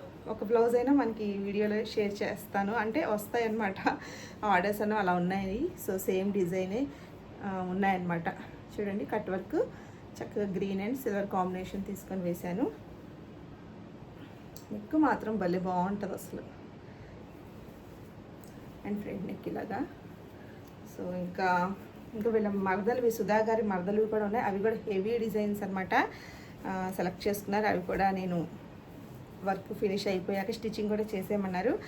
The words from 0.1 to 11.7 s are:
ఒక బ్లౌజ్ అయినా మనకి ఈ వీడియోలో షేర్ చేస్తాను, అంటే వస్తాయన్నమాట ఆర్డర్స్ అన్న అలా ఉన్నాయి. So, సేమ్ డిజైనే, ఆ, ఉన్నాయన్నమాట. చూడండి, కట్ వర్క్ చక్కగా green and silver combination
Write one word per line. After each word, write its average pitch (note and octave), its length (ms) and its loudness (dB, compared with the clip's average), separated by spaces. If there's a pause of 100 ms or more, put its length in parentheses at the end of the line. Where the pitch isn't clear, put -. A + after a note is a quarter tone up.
ఒక G#3+ 180 -4
బ్లౌజ్ A#3 320 6
అయినా B3 160 6
మనకి A3+ 320 6
ఈ G3+ 140 0
వీడియోలో G#3 460 2
షేర్ G#3 380 0
చేస్తాను, G3 520 0
అంటే A3+ 300 2
వస్తాయన్నమాట G#3+ 680 2 (680)
ఆర్డర్స్ G3+ 380 6
అన్న G#3+ 120 2
అలా F#3 200 4
ఉన్నాయి. F#3+ 560 2 (180)
So, F#3+ 80 2
సేమ్ F#3+ 360 2
డిజైనే, F#3+ 540 2 (580)
ఆ, F#3+ 260 -2
ఉన్నాయన్నమాట. F3+ 580 2 (520)
చూడండి, G3+ 240 0
కట్ G#3+ 260 -2
వర్క్ F#3 240 -2 (680)
చక్కగా G#3+ 240 -2
green F#3+ 300 0
and G3+ 160 0
silver G3+ 320 0
combination F#3 640 -2